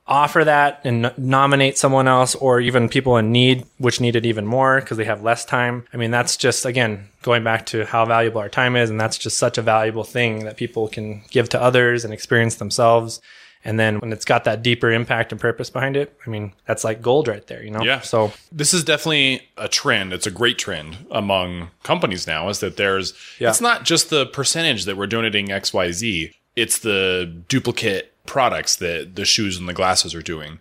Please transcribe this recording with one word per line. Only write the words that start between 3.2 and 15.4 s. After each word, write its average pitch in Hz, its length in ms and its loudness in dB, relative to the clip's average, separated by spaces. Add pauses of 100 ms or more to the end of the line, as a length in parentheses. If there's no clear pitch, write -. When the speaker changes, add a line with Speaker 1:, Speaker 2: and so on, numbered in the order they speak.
Speaker 1:
need, 127 340 4 (120)
which 123 240 0
need 120 160 2
it 113 80 0
even 107 220 -2
more 131 340 2
'cause 117 160 -6
they 110 80 -2
have 101 180 -4
less 117 220 0
time. 123 480 -2
I 117 60 -10
mean, 113 120 0
that's 120 260 0
just, - 280 0
again, 117 440 -2 (140)
going 120 220 2
back 113 220 0
to 110 180 -4
how 113 220 2
valuable 113 340 2
our 104 80 -6
time 123 260 0
is. 120 140 2
And 110 120 -4
that's 113 180 -2
just - 180 -6
such 123 220 0
a 120 40 -2
valuable 110 420 0
thing 113 420 -2
that 107 100 -12
people 113 320 -6
can 107 420 -10
give 117 200 2
to 123 100 2
others 123 440 4
and 107 100 -8
experience 117 400 0
themselves. 117 640 2 (440)
And 110 140 -4
then 110 200 2
when 113 140 -8
it's 107 120 -10
got 120 200 2
that 113 180 0
deeper 120 280 2
impact 117 420 0
and 107 80 -10